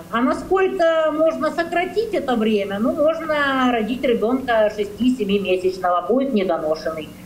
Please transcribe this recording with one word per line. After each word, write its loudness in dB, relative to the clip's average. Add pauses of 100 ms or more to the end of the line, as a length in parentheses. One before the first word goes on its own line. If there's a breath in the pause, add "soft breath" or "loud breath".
А -2
насколько 2
можно 0
сократить -2
это 0
время? 0
Ну, 2
можно 0
родить -2
ребенка 2
шести-семимесячного, 0
будет 2
недоношенный. -2 (180 loud breath)